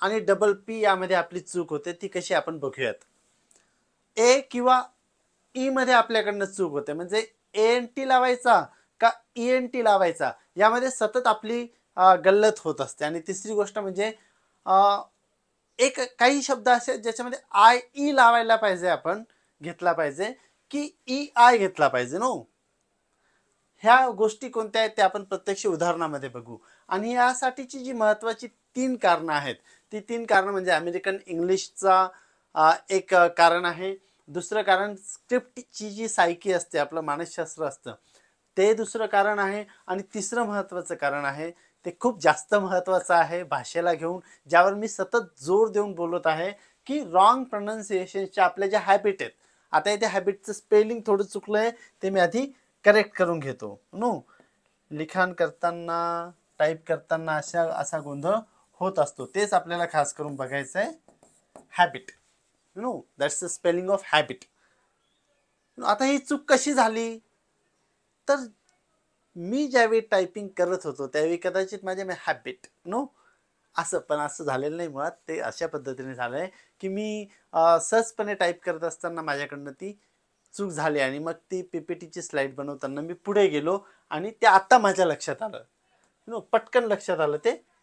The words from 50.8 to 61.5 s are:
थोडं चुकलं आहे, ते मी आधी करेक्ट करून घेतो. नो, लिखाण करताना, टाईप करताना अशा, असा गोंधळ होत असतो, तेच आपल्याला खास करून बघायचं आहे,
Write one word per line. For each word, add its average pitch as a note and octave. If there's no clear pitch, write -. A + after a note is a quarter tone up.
थोडं G3+
चुकलं G3+
आहे, A3+
ते -
मी F#3+
आधी A3
करेक्ट G#3
करून F3
घेतो. A2+
नो, G#3+
लिखाण F3
करताना, E3+
टाईप D#3+
करताना D#3+
अशा, E3+
असा E3
गोंधळ C#3+
होत F#3
असतो, C#3+
तेच G3+
आपल्याला F3
खास E3
करून D3
बघायचं C3+
आहे, A#3+